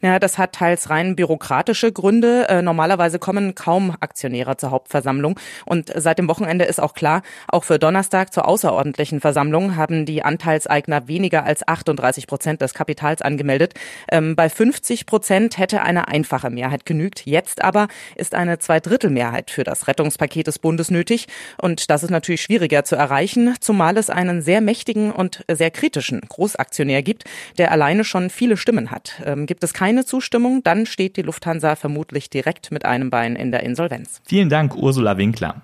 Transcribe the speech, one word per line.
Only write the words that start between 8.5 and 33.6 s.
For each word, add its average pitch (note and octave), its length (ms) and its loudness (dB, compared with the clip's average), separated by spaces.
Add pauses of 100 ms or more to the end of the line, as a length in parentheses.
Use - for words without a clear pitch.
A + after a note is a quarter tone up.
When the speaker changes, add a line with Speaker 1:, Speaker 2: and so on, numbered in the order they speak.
Speaker 1:
Versammlung D#3 560 2
haben D#3 280 0
die D3+ 200 -4
Anteilseigner D3 840 0
weniger E3+ 380 0
als - 240 -2
achtunddreißig C#3 580 0
Prozent D3+ 360 -4
des C3+ 120 -4
Kapitals D3+ 480 -2
angemeldet. C#3+ 520 0 (360)
Ähm, D#3+ 240 2
bei D#3+ 160 4
fünfzig - 560 0
Prozent G#3 520 2
hätte B3 240 0
eine F3 260 0
einfache C#3+ 420 -2
Mehrheit B2+ 360 -6
genügt. E3 380 -2
Jetzt - 380 -2
aber G#3 240 2 (300)
ist - 180 -8
eine F3 240 0
Zweidrittelmehrheit C#3+ 960 0
für C#3+ 100 -4
das - 240 -4
Rettungspaket D3+ 640 -2
des D3 100 -6
Bundes E3 320 0
nötig. F#3 380 0 (280)
Und F3 320 -4
das D3 140 2
ist E3+ 80 -4
natürlich E3+ 320 0
schwieriger E3 400 2
zu - 140 2
erreichen, D#3+ 640 2
zumal G#3+ 160 2 (220)
es G#3+ 100 0
einen F3 320 0
sehr F3 220 2
mächtigen G#3+ 500 0
und - 400 -4
sehr E3 180 2
kritischen C#3 520 -4
Großaktionär C#3+ 800 -2
gibt, G3 220 -4 (340)
der - 140 4
alleine D#3+ 320 2
schon F3+ 260 -2
viele A#3+ 260 2
Stimmen C3+ 340 0
hat. - 320 -14
Ähm, C#3+ 220 -4
gibt F3 180 -6
es E3 120 -4
keine A#3 320 2
Zustimmung, B3+ 580 0
dann G3 220 2
steht F#3+ 320 -4
die F#3+ 40 -4
Lufthansa D#3 540 -2
vermutlich D3 540 -6
direkt D3+ 420 -4
mit D3+ 140 -6
einem B2+ 240 0
Bein A#2 260 -2
in B2+ 140 -4
der B2 140 -2